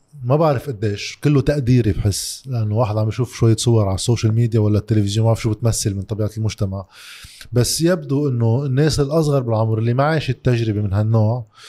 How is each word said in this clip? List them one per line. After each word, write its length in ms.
ما 120
بعرف 320
قديش، 560
كله 180
تقديري 500
بحس، 560
لأنه 280
واحد 220
عم 100
يشوف 280
شوية 200
صور 300
على 100
السوشيال 380
ميديا 260
ولا 200
التلفزيون، 440
ما 40
بعرف 140
شو 80
بتمثل 460
من 60
طبيعة 360
المجتمع، 480
بس 300
يبدو 480
إنه 360
الناس 340
الأصغر 420
بالعمر 360
اللي 160
ما 100
عاشت 400
تجربة 380
من 120
هالنوع 520